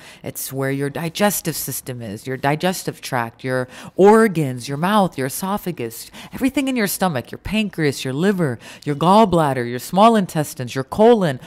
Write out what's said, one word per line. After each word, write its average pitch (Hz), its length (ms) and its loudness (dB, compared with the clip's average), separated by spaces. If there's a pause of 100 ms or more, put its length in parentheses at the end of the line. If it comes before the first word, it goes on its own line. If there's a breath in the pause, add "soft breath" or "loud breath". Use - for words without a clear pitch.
(240 loud breath)
It's - 300 -10
where 135 180 -4
your 139 200 -4
digestive 165 680 -2
system 127 440 -10
is, 110 260 -10
your 131 100 -6
digestive 151 640 -4
tract, 117 440 -6
your 127 240 -4 (280 loud breath)
organs, 165 720 4
your 139 100 -6
mouth, 190 400 0
your 131 80 -2
esophagus, 165 840 -8 (220 loud breath)
everything 262 360 2
in 262 80 0
your 214 100 2
stomach, 175 440 -2
your - 80 -12
pancreas, 170 640 -2
your 131 100 -4
liver, 165 440 0 (260 loud breath)
your 147 120 -2
gallbladder, 160 720 4
your 123 100 -6
small 214 380 4
intestines, 151 580 -2
your 131 100 -2
colon. 202 640 4